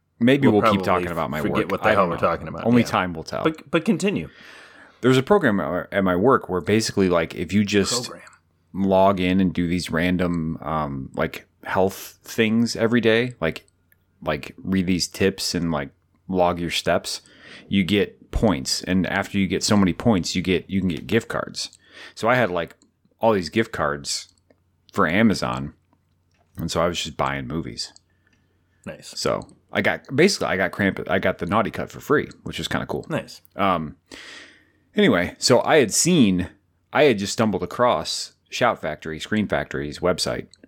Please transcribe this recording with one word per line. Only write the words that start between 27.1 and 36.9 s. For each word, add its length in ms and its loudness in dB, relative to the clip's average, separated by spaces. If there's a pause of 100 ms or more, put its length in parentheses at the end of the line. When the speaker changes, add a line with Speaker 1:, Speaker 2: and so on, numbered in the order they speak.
Speaker 1:
buying 280 -2
movies. 460 -8 (920)
Speaker 2:
Nice. 300 -16
Speaker 1:
So 300 -2 (260)
I 100 -2
got, 320 -4
basically, 340 2
I 80 -2
got 160 0
Kramp-, 380 -2
I 80 2
got 200 -2
the 80 -6
Naughty 240 0
Cut 200 -8
for 100 -16
free, 280 0 (160)
which 140 -10
is 100 -6
kinda 180 -4
cool. 220 -6
Speaker 2:
Nice. 340 -8 (140)
Speaker 1:
Um, 400 0 (960)
anyway, 440 2
so 240 4
I 160 4
had 140 4
seen, 560 2 (440)